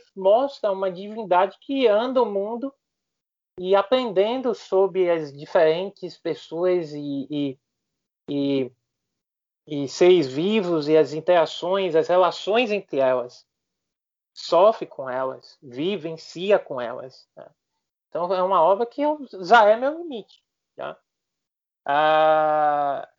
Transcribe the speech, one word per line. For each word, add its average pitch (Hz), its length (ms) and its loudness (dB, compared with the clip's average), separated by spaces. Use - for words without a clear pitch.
mostra 214 560 0
uma 190 200 -4
divindade 196 680 -2
que 269 260 0
anda 240 360 2
o - 20 0
mundo 214 480 -6
e 185 160 0
aprendendo 233 800 0
sobre 190 520 0
as 160 240 -2
diferentes 160 840 -2
pessoas 170 760 -2
e, 143 360 -8
e, 143 300 -6
e, 139 440 -2
e 143 200 -6
seres 180 400 4
vivos 170 640 -2
e 156 80 6
as 143 160 2
interações, 175 840 0
as 156 120 2
relações 185 640 0
entre 190 260 -6
elas. 127 500 -2
Sofre 185 540 2
com 131 240 -12
elas, 131 520 -8
vivencia 165 960 -4
com 135 220 -6
elas, 123 560 -12
né? - 100 -20
Então 175 260 -4
é 185 80 0
uma 185 200 2
obra 196 240 4
que 254 160 -8
eu, 302 180 -2
já 208 260 6
é 214 80 6
meu 277 220 -4
limite, 294 440 -14
tá? - 180 -12
Ah, 151 1300 2